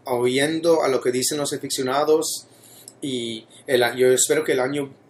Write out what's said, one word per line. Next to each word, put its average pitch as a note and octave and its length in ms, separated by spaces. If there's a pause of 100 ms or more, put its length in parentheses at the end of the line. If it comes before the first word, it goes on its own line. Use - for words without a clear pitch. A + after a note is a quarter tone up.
oyendo D3 800
a C#3 40
lo B2+ 140
que B2+ 100
dicen B2+ 280
los C#3+ 120
aficionados, D3 960 (540)
y A#2 440 (200)
el B2 180
a-, A#2+ 120
yo B2+ 180
espero D3 320
que D3 80
el C3 60
año C#3 360 (140)